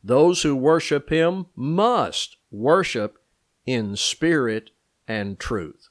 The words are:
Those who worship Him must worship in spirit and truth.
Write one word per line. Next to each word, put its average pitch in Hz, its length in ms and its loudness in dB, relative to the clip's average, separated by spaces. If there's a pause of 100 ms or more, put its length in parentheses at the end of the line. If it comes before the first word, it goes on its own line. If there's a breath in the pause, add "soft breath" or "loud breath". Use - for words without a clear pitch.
Those 151 380 4
who 147 160 2
worship 147 520 0
Him 175 360 0 (100)
must 165 800 -2 (160)
worship 117 640 0 (480)
in 110 300 -2
spirit 123 760 -2 (360)
and 101 320 -6
truth. 92 520 -8